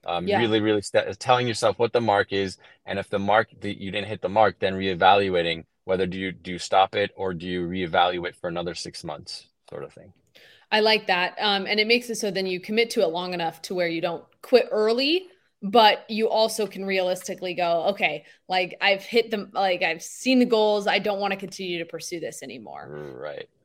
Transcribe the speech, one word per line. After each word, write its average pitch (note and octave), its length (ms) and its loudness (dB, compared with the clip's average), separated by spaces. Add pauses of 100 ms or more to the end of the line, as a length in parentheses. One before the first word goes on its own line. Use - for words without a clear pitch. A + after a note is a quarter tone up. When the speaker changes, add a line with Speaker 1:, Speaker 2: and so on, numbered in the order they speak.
Speaker 1:
Um, F2 220 -4
Speaker 2:
Yeah. G3 120 2
Speaker 1:
really, A2 220 2
really G#2 220 2
st-, - 360 -2
telling B2 280 4
yourself A2 320 0
what A#2 140 0
the A#2+ 60 4
mark G2+ 320 2
is. G2 260 -2 (280)
And G2 140 -6
if G2 100 -8
the G#2 80 -2
mark, G2+ 320 4 (100)
that G2+ 220 -10
you G2 80 -8
didn't G2 180 -6
hit G#2+ 140 -10
the F#2 80 -4
mark, G2+ 300 2
then F#2+ 160 0
reevaluating F#2 920 4 (200)
whether F#2 200 0
do F2+ 120 -6
you, F#2+ 140 -6
do E2 200 -14
you F2+ 80 -8
stop G2 360 2
it G2+ 200 0
or F#2+ 180 -4
do F2 140 -8
you F2+ 200 -2
reevaluate F2+ 680 0
for F2+ 140 -8
another F2 260 -6
six - 280 -14
months E2+ 440 -14 (220)
sort - 140 -12
of - 100 -14
thing. - 200 -20 (580)
Speaker 2:
I G#3+ 100 4
like G#3+ 260 2
that. F3+ 320 0
Um, G3 260 0
and G#3 140 0
it G#3+ 80 2
makes A#3+ 220 2
it A3 60 -6
so G#3 140 -4
then F#3+ 160 -2
you F#3 140 -4
commit A3+ 320 0
to A3+ 100 0
it F3 60 4
long F3+ 260 -4
enough E3 300 -6
to G3 120 -8
where F3 120 0
you E3 120 -2
don't E3+ 240 -4 (200)
quit A#3+ 280 4
early, B3+ 560 2 (360)
but G#3 440 4
you A3 220 -2
also G#3 380 0
can F#3+ 180 -10
realistically F#3 680 -2
go, E3+ 320 0
"Okay, F3 380 -2 (220)
like, F#3 320 -2
I've G3 240 2
hit A3+ 280 0
the, G3+ 220 -6
like, F#3 280 0
I've E3 220 -2
seen - 360 0
the B3 60 6
goals. G#3+ 400 2
I G3+ 140 2
don't G3+ 200 -2
wanna G3 180 -2
continue F3+ 420 -8
to E3+ 60 -6
pursue E3 340 -10
this C3 240 -10
anymore." D2 720 -12
Speaker 1:
Right. C#2+ 320 -10 (160)